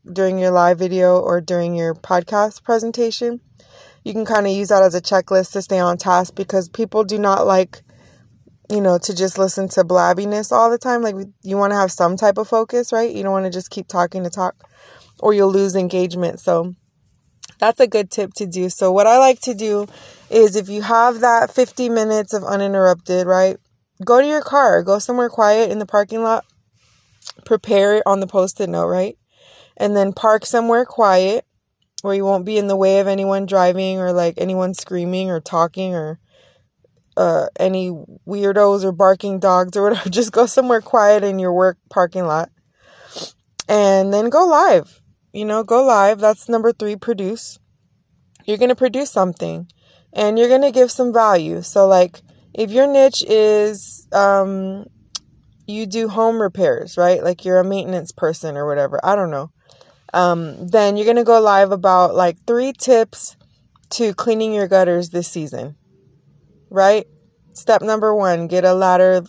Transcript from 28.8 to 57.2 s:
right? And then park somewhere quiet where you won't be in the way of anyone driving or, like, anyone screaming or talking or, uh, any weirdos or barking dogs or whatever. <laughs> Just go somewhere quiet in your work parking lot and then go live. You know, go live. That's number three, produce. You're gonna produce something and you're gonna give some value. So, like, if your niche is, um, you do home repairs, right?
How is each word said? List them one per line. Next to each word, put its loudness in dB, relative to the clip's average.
right? -4
And -2
then 0
park 0
somewhere 0
quiet 0
where -4
you -2
won't -2
be -2
in -2
the 0
way 2
of 0
anyone -2
driving 0
or, -2
like, -2
anyone -4
screaming -6
or -4
talking -4
or, -10
uh, 0
any -2
weirdos 0
or -2
barking 2
dogs 2
or 2
whatever. -2
<laughs> -
Just -2
go 4
somewhere 2
quiet 2
in -2
your -2
work 2
parking -2
lot -4
and 2
then 0
go 4
live. 2
You -10
know, -2
go 2
live. 4
That's 0
number 0
three, -6
produce. -8
You're -2
gonna 2
produce -2
something -4
and 0
you're 4
gonna 4
give 4
some -2
value. 2
So, 2
like, 2
if -6
your 2
niche 2
is, 0
um, 0
you -10
do -6
home -2
repairs, -2
right? 2